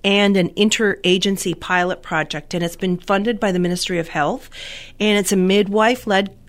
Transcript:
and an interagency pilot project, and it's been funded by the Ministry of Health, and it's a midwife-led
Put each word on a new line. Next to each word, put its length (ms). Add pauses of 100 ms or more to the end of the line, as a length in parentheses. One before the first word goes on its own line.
and 340
an 140
interagency 1080
pilot 440
project, 520
and 100
it's 120
been 220
funded 400
by 140
the 80
Ministry 400
of 80
Health, 420 (480)
and 180
it's 160
a 40
midwife-led 1000 (140)